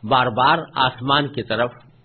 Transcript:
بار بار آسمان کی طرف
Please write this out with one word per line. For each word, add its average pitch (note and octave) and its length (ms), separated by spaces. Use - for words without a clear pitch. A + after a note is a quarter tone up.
بار B2 220
بار B2+ 320
آسمان C3+ 540
کی A#2+ 140
طرف A#2 280